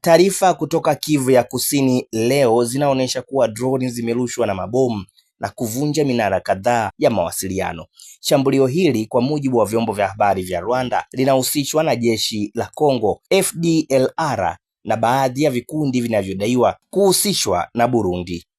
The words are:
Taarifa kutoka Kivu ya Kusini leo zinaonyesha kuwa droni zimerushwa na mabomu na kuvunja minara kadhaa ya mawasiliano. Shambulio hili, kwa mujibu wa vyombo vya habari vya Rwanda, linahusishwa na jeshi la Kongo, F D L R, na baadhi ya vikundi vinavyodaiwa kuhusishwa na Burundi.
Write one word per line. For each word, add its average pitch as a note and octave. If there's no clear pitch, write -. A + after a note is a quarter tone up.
Taarifa F3+
kutoka D3
Kivu C#3
ya B2
Kusini C3
leo A#2+
zinaonyesha C3
kuwa C3
droni B2+
zimerushwa A#2
na G2+
mabomu G#2
na G#2
kuvunja C#3+
minara A2
kadhaa G#2
ya C#3
mawasiliano. F2
Shambulio C3+
hili, C3
kwa B2
mujibu C3+
wa G#2+
vyombo A2
vya G2
habari G2
vya F2+
Rwanda, A#2
linahusishwa C3+
na D3
jeshi A2+
la G#2+
Kongo, A#2+
F F#3+
D E3
L C3
R, G#2+
na G#2+
baadhi B2+
ya D3+
vikundi B2+
vinavyodaiwa G#2+
kuhusishwa G#2
na A#2+
Burundi. F2+